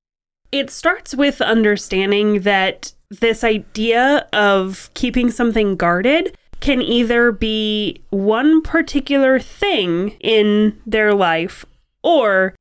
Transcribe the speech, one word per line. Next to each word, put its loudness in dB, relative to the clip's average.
It -4
starts -4
with 0
understanding 0
that -2
this -2
idea 0
of 0
keeping 0
something 0
guarded 0
can 0
either 0
be -4
one 2
particular 0
thing -4
in 2
their 0
life -2
or 2